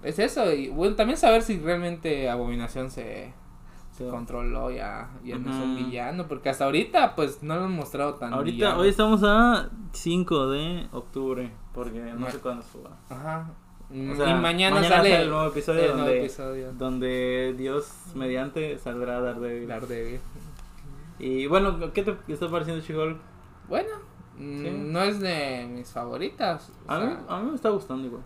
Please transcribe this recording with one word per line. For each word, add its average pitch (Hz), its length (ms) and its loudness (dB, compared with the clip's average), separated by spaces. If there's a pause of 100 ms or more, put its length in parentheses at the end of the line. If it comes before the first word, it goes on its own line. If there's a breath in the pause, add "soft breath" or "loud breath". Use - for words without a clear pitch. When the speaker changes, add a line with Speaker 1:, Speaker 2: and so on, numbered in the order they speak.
Speaker 1:
Es 151 160 -4
eso, 226 340 2
y 139 160 0
bueno, 175 280 2
también 240 220 4
saber 226 240 8
si 220 160 -2
realmente 160 720 -2
Abominación 120 600 -4
se, 110 420 -10 (580 loud breath)
se - 140 -12
Speaker 2:
Sí. 123 60 -6
Speaker 1:
controló 123 600 -2
ya, 107 400 -8 (140)
ya 123 140 -6
no 127 120 -4
es 131 60 -2
un 131 180 0
Speaker 2:
Ujú. 127 120 -2
Speaker 1:
villano, 127 420 -6
porque 139 220 -4
hasta 135 160 0
ahorita, 202 500 4
pues, 143 260 -2
no 156 140 -2
lo 185 80 -2
han 190 100 -2
mostrado 143 400 -2
tan 120 180 -8
Speaker 2:
Ahorita, 139 220 -2
Speaker 1:
villano. 180 260 2
Speaker 2:
hoy 190 100 8
estamos 214 340 6
a 220 460 8 (220)
cinco 170 580 2
de 160 420 -2
octubre, 127 580 -4 (220)
porque 117 280 -8
no 117 200 -8
Speaker 1:
Ma- 123 100 -4
Speaker 2:
sé 131 80 -8
cuándo 120 240 -6
suba. 127 280 -18 (180)
Speaker 1:
Ajá. 160 420 -8 (400)
Speaker 2:
O 131 40 -16
Speaker 1:
Mm, 135 220 -6
Speaker 2:
sea, 143 120 2
Speaker 1:
y 135 60 6
mañana 180 420 4
Speaker 2:
mañana 202 60 8 (160)
Speaker 1:
sale 196 120 8
Speaker 2:
sale 170 120 8
el 160 80 2
nuevo 156 180 2
episodio 147 320 2
Speaker 1:
el 165 120 6
nuevo 135 100 2
Speaker 2:
donde, 131 180 4
Speaker 1:
episodio. 131 540 -6
Speaker 2:
donde 127 840 0
Dios 135 340 -2 (240)
mediante 135 640 -4
saldrá 123 440 -4
Daredevil. 120 440 -4
Speaker 1:
Daredevil. 117 540 -6 (1000)
Speaker 2:
Y 131 280 -2
bueno, 170 480 2
¿qué 202 80 0
te 196 120 0 (140)
está 156 220 -4
pareciendo 160 340 -2
She-Hulk? 156 320 -2 (520)
Speaker 1:
Bueno, 370 200 -2 (480)
mm, 143 260 -10
Speaker 2:
Sí. 143 80 -4 (220)
Speaker 1:
no 170 100 0
es 208 180 0
de 143 520 -4
mis 123 180 -12
favoritas, 131 800 -4 (160)
o 160 60 -4
Speaker 2:
A 160 80 0
mí, 214 60 0
Speaker 1:
sea, 330 180 -4 (120)
Speaker 2:
a 185 40 -4
mí 226 100 -2
me 311 60 -4
está 226 140 0
gustando 131 360 -2
igual. 123 200 -10